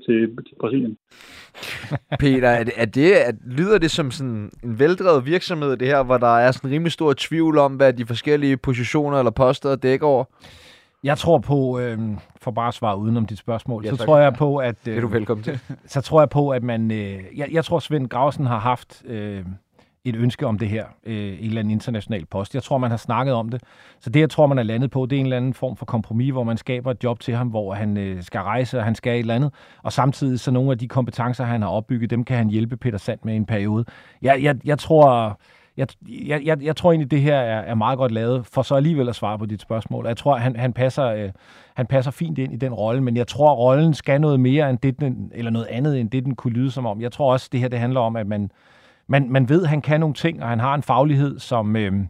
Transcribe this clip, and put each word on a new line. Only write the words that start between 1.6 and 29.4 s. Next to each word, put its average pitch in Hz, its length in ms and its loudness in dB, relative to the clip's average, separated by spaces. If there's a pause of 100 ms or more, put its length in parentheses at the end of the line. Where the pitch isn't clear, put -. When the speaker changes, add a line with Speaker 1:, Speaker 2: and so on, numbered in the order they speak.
Speaker 2:
<laughs> - 600 -8
Peter, 131 280 4
er 120 140 4
det, 117 140 -2
er 117 80 2
det, 143 420 4
er, 123 40 0 (260)
lyder 196 200 4
det 160 140 2
som 143 200 -2
sådan 113 380 -6 (140)
en 117 160 -4
veldrevet 165 460 4
virksomhed, 151 520 -2
det 127 100 -2
her, 139 160 4
hvor 127 140 4
der 117 200 4
er 123 140 6
sådan 131 200 -6
rimelig 160 200 0
stor 151 260 2
tvivl 160 400 2
om, 139 180 4
hvad 131 180 6
de 120 120 -6
forskellige 139 520 0
positioner 139 640 0
eller 120 120 2
poster 135 440 2
dækker 135 320 2
over? 131 160 4 (800)
Speaker 3:
Jeg 143 140 0
tror 165 220 4
på, 127 400 0
øhm, 113 380 -4 (240)
for 104 100 -6
bare 117 160 -2
at 113 60 -2
svare 104 240 -2
udenom 113 280 0
dit 107 120 -8
spørgsmål, 113 460 -6
Speaker 2:
Ja, 107 60 -6
Speaker 3:
så 127 80 -2
Speaker 2:
tak. 120 80 -6
Speaker 3:
tror 151 120 6
jeg 143 200 6
på, 143 200 0
at, 123 280 -4
Speaker 2:
Det 110 120 -6
er 117 40 0
du 120 60 -2
Speaker 3:
øh, 101 60 -4
Speaker 2:
velkommen 110 300 -2
til. 139 160 -6 (160)
Speaker 3:
<laughs> - 200 -14
så 135 60 -2
tror 156 200 4
jeg 147 80 4
på, 143 200 0
at 127 140 -2
man, 113 280 -2
øh, 98 460 -8
jeg, 143 140 -6
jeg 160 120 0
tror, 170 160 -2
Svend 151 280 -4
Gravesen 135 380 -2
har 120 140 -2
haft, - 500 -4
øh, 104 340 -8 (600)
et 120 100 -4
ønske 123 320 -2
om 107 100 0
det 110 100 -4
her, 104 180 -4 (200)
øh, 110 100 -8
en 101 300 -8
eller 110 140 -4
anden 107 120 -2
international 107 540 -4
post. 98 300 -6
Jeg 127 80 -4
tror, 143 140 -2
man 127 120 -2
har 117 80 -2
snakket 127 360 -2
om 113 160 -2
det. 120 120 -8 (380)
Så - 100 -12
det, 127 100 2
jeg 156 100 4
tror, 151 180 4
man 139 100 2
er 123 60 0
landet 113 280 -2
på, 131 140 -2
det 127 100 -2
er 139 40 0
en 135 60 0
eller 127 120 -2
anden 127 160 -2
form 127 240 -8
for - 80 -14
kompromis, 120 460 -2
hvor 131 120 -2
man 113 140 -2
skaber 127 340 -4
et 117 120 -8
job 120 160 -2
til - 140 -4
ham, 123 140 -2
hvor 107 260 -4
han, 104 240 -2
øh, 95 260 -6
skal 101 180 -6
rejse, 117 360 -2
og 110 60 -2
han 110 120 0
skal 123 180 -2
et 120 60 0
eller 113 160 -2
andet. 139 180 0 (300)